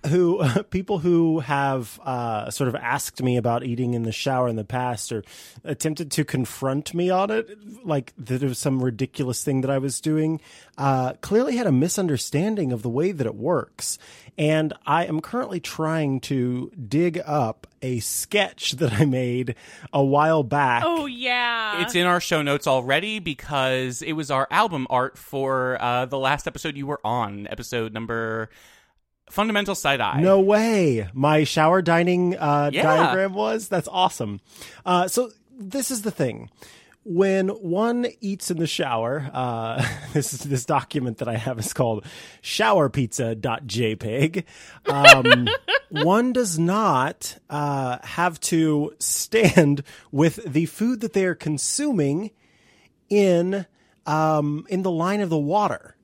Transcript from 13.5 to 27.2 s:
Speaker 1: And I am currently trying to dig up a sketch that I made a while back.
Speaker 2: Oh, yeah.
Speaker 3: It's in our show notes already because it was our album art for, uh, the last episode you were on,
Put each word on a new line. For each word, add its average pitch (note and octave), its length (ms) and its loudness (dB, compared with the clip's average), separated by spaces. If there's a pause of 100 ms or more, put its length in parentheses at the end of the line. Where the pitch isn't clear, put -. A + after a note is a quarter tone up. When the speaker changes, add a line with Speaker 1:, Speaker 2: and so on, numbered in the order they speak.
Speaker 1:
And D#3 340 2 (140)
I E3 180 2
am D#3 160 -4
currently G#3+ 380 -6
trying D#3 600 -2
to B2 500 -2 (160)
dig E3 360 0
up D3 440 -2 (160)
a B2+ 160 -2
sketch - 800 -2
that B2+ 160 2
I G#2+ 120 4
made B2+ 480 -2 (400)
a C#3 100 4
while D3 380 4
back. C3 420 2
Speaker 2:
Oh, D#4+ 220 0
yeah. A#3+ 800 -2
Speaker 3:
It's D3 100 -4
in F3 140 2
our F3 120 4
show D#3+ 220 0
notes C#3+ 240 0
already D3 540 0
because C3 840 -2
it D#3 120 -6
was D3+ 180 -6
our C3+ 180 0
album E3+ 400 0
art B2+ 300 -2
for, C3 600 -2
uh, B2 280 0
the C3+ 100 -6
last C3+ 300 0
episode - 280 -8
you C#3 120 -8
were C#3+ 180 -6
on, G#2 460 -2